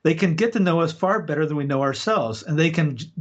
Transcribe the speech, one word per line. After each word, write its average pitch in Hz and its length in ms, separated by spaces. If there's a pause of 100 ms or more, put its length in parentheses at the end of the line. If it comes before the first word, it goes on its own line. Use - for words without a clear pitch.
they 160 120
can 165 200
get 226 200
to 233 40
know 175 220
us 165 120
far 202 300
better 156 240
than 151 100
we 147 80
know 139 180
ourselves, 139 600
and 151 160
they 160 120
can 160 260 (240)